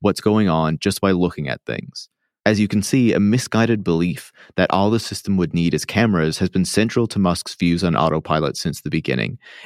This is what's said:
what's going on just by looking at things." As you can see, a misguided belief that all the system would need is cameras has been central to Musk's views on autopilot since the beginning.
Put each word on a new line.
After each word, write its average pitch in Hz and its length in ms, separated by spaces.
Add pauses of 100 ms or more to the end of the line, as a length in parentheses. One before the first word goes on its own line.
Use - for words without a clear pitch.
what's 101 200
going 107 300
on 80 300
just - 200
by 95 120
looking 87 360
at - 160
things." - 460 (340)
As 104 160
you 104 80
can 104 120
see, 117 320
a - 60
misguided 110 640
belief 87 480 (240)
that 90 160
all 98 180
the 113 120
system 101 360
would 87 160
need 85 220
is - 100
cameras 90 540
has 92 100
been 92 160
central 113 440
to - 100
Musk's 87 380
views 85 260
on 85 140
autopilot 78 600
since - 240
the - 80
beginning. 69 520 (260)